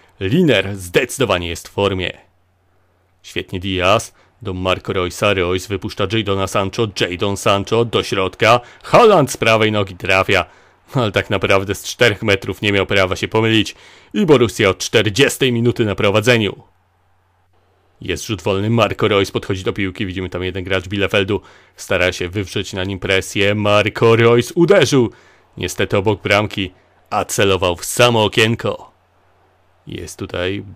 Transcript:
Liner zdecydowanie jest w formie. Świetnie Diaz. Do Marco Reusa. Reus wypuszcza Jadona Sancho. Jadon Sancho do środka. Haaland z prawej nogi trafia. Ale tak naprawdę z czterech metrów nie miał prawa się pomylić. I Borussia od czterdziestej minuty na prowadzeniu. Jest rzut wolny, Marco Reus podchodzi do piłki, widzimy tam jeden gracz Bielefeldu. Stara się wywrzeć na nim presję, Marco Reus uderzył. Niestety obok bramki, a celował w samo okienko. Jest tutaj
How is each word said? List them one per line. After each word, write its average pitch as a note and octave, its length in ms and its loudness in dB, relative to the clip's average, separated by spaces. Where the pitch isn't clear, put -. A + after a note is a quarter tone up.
Liner G2+ 560 2
zdecydowanie F#2+ 720 -2
jest E2+ 200 -10
w - 40 -20
formie. G2 460 -2
Świetnie - 360 -8
Diaz. F#2+ 540 0
Do G2 120 -8
Marco F#2 400 -2
Reusa. F#2 400 0
Reus F#2 340 0
wypuszcza G2+ 460 -6
Jadona G2 340 -2
Sancho. G#2 400 -2
Jadon G2 380 -2
Sancho A2 480 0
do G#2 180 -2
środka. G#2+ 560 2
Haaland F#3 480 4
z - 60 -10
prawej A2 340 2
nogi G2 240 -4
trafia. F#2+ 500 2
Ale A#2 180 0
tak - 180 -2
naprawdę G2 460 0
z - 80 -10
czterech A2+ 400 0
metrów G2 380 0
nie G#2 100 0
miał G2 140 2
prawa F#2+ 300 2
się G2+ 120 -4
pomylić. A2 480 0
I G#3 120 0
Borussia A#2+ 440 4
od F#2 80 0
czterdziestej A#2 760 0
minuty A#2 340 0
na G2 100 -2
prowadzeniu. G#2+ 680 0
Jest - 240 -6
rzut G#2+ 160 -6
wolny, G2+ 280 -2
Marco A2 380 2
Reus G2 240 2
podchodzi G2 320 -6
do G2 100 -4
piłki, G2 320 -6
widzimy F2+ 240 -8
tam F2+ 140 -6
jeden F#2 200 -6
gracz F#2 240 -4
Bielefeldu. G2 540 -2
Stara F2+ 360 -2
się F2 180 -6
wywrzeć G2 440 -6
na F#2+ 100 -6
nim F#2+ 160 -6
presję, G2 560 0
Marco G#2+ 600 2
Reus A#2 400 4
uderzył. D#3 560 4
Niestety G2 400 -2
obok G2+ 240 -2
bramki, G2+ 500 0
a G#2 160 -2
celował F#2+ 500 0
w - 100 -12
samo A#2+ 380 2
okienko. A2 680 -2
Jest - 320 -14
tutaj F#2+ 440 -6